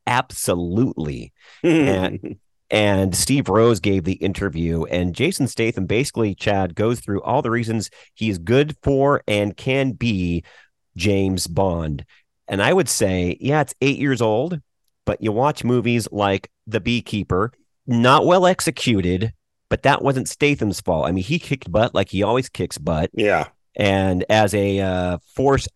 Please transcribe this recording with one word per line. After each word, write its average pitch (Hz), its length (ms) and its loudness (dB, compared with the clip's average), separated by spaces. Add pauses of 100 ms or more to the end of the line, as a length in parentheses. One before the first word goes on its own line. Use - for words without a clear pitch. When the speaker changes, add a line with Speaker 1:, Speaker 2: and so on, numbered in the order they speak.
Speaker 1:
Absolutely. 87 1300 -2 (160)
Speaker 2:
<laughs> - 140 -18
Speaker 1:
And, 104 720 0 (340)
and 98 440 2
Steve 131 340 0
Rose 113 300 4
gave 95 260 0
the 92 100 0
interview, 82 680 -2
and 90 300 -2
Jason 147 320 -2
Statham 113 400 -2
basically, 110 480 -2
Chad, 95 400 -2
goes 113 240 0
through 98 240 -6
all 127 180 0
the 120 100 -4
reasons 113 380 -2 (260)
he 110 160 -2
is 95 80 -2
good 135 440 0
for 139 460 2
and 104 280 0
can 135 360 -2
be 90 500 -2 (540)
James 95 500 0
Bond. 85 580 -2 (440)
And 98 120 -2
I 123 120 4
would 185 160 2
say, 92 520 0
yeah, 147 200 0
it's - 200 -4
eight 135 180 0
years 131 220 -2
old, 127 400 0 (440)
but - 180 -4
you 110 80 0
watch 131 320 0
movies 120 480 0
like 98 400 0 (160)
The 110 140 -2
Beekeeper, 107 720 -2 (340)
not 123 400 4
well 180 180 6
executed, 110 880 0 (360)
but - 160 -2
that 139 180 2
wasn't 131 260 0
Statham's 135 520 0
fault. 78 260 0
I 82 60 0
mean, 92 120 -2
he 156 140 -2
kicked 131 320 -8
butt 107 240 0
like 95 140 0
he 95 140 -2
always 120 260 0
kicks - 300 -6
butt. 78 360 -2
Speaker 2:
Yeah. 98 340 0 (280)
Speaker 1:
And 95 520 2
as 107 260 4
a, 98 260 0
uh, 90 380 -2 (160)
force 135 420 2